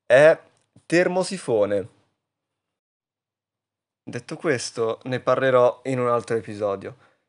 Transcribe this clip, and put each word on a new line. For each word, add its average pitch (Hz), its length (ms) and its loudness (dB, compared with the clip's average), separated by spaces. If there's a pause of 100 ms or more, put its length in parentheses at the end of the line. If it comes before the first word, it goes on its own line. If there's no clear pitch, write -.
è 139 340 6 (460)
termosifone. 170 1040 0 (2250)
Detto 120 320 -14
questo, 117 680 -6
ne 127 160 -6
parlerò 127 640 2
in 131 140 -4
un 123 100 -2
altro 120 280 -2
episodio. 101 600 -8 (320)